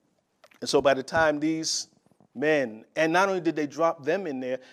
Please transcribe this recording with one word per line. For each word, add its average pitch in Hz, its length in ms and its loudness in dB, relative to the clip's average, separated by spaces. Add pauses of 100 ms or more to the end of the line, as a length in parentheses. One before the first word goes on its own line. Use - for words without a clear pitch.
(600)
And 120 80 -6
so 143 120 4
by 135 140 6
the 131 80 0
time 156 360 2
these 160 500 -4 (460)
men, 127 500 0 (120)
and 160 160 2
not 190 160 4
only 190 120 -2
did 160 160 -2
they 151 100 -2
drop 156 380 -2
them 180 220 -2
in 135 140 -6
there, 127 180 -4 (140)